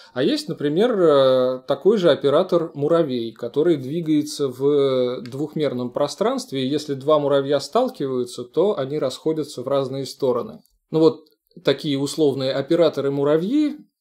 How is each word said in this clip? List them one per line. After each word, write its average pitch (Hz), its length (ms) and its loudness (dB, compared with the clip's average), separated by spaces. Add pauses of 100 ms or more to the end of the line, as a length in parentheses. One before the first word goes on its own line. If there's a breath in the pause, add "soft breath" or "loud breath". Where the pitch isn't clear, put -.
(140 loud breath)
А 123 80 -2
есть, 285 260 -2
например, 175 500 0
э, 131 680 4
такой 185 320 2
же 175 120 4
оператор 160 640 2
муравей, 139 580 0
который 147 440 0
двигается 147 720 -2
в 131 760 0
двухмерном 131 680 -4
пространстве, 143 720 -2
и 127 40 -2
если 143 260 -4
два 139 240 2
муравья 139 420 0
сталкиваются, 135 840 -4
то 180 340 -2
они 139 200 -4
расходятся 147 640 -4
в 120 60 -8
разные 135 380 -2
стороны. 120 560 -4 (280)
Ну 156 100 0
вот, - 260 4 (360)
такие 139 360 -2
условные 139 540 0
операторы-муравьи, 156 1200 0 (240)